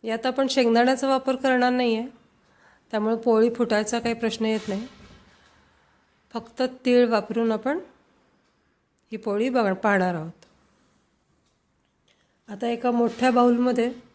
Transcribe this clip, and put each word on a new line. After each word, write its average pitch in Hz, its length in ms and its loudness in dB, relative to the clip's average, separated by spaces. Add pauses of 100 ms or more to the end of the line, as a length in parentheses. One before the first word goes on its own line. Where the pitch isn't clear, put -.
यात 226 220 -4
आपण 254 220 0
शेंगदाण्याचा 254 600 2
वापर 262 280 0
करणार 254 360 2
नाही 247 240 0
आहे, 233 120 -6 (840)
त्यामुळे 220 220 0
पोळी 226 340 4
फुटायचा 233 500 -2
काही 233 160 -4
प्रश्न 226 300 -4
येत 220 220 -2
नाही. 208 200 -6 (1500)
फक्त 226 280 -10 (240)
तीळ 247 240 6
वापरून 220 420 0
आपण 254 280 -2 (1300)
ही 220 60 -10
पोळी 220 320 -2
बघ-, 226 240 0
पाहणार 190 420 0
आहोत. 165 300 -10 (2000)
आता 208 180 -8
एका 233 240 -2
मोठ्या 240 400 0
बाउलमध्ये 247 600 2 (240)